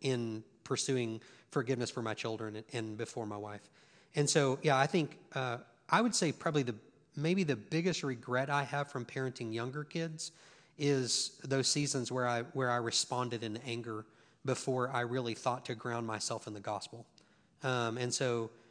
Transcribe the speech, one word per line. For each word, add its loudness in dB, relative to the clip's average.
in 0
pursuing 0
forgiveness 0
for -6
my -2
children -4
and, -10
and -4
before -4
my -6
wife. -10
And 4
so, 6
yeah, 6
I 6
think, 0
uh, -2
I 6
would 2
say 4
probably 2
the, -2
maybe 2
the 2
biggest 0
regret 0
I 2
have -2
from -6
parenting -4
younger -4
kids -6
is 2
those 2
seasons 0
where 2
I, 2
where 2
I 4
responded 0
in -4
anger -6
before 0
I 0
really 0
thought -2
to -4
ground -4
myself -4
in -8
the -8
gospel. -6
Um, 2
and 0
so, 0